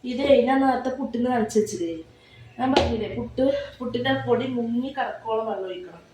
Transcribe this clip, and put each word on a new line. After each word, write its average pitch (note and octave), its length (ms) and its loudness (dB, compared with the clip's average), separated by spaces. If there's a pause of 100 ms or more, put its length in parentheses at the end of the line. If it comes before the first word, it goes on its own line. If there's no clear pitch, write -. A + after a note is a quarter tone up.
(100)
ഇതേ C#4 180 0 (200)
ഞാൻ C4+ 180 4
നേരത്തെ B3 320 0
പുട്ടിന് A#3+ 320 -2
നനച്ച് A3 300 2
വെച്ചതേ, E3+ 320 -2 (640)
ഞാൻ B3+ 160 0
പറഞ്ഞില്ലേ, A3 340 2 (100)
പുട്ട്, C4 260 -2 (340)
പുട്ടിന്റെ B3 340 -2 (140)
പൊടി B3 200 2 (120)
മുങ്ങി A#3+ 400 -2
കറക്കോളം A3 520 -4
വെള്ളം F#3+ 200 -6
ഒഴിക്കണം. F3 440 -14